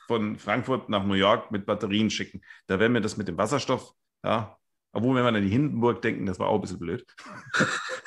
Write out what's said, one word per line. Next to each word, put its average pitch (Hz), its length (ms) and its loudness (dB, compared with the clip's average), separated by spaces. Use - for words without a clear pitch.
von 107 260 -2
Frankfurt 117 520 -2
nach 101 140 0
New 101 100 0
York 98 360 4
mit 101 140 -4
Batterien 104 460 0
schicken. - 320 -8
Da 95 120 0
wäre 113 120 4
mir 120 100 2
das 104 160 -4
mit 95 120 -4
dem 85 100 -6
Wasserstoff, 120 560 -2
ja, 104 360 -2
obwohl, 123 240 2
wenn 123 80 4
wir 120 40 6
an 110 140 2
die 98 60 2
Hindenburg 120 540 2
denken, 113 240 -2
das 92 120 -4
war 101 100 -2
auch 104 80 2
ein 98 40 2
bisschen 95 180 -8
blöd. 87 280 -6